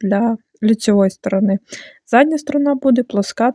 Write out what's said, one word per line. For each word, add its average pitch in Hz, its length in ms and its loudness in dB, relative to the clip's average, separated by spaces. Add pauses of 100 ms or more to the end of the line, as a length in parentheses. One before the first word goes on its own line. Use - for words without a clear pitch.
для 214 360 -2 (260)
лицевої 214 480 2
сторони. 196 480 -2 (480)
Задня 294 320 2
сторона 285 360 -2
буде 262 280 0
плоска 233 520 -4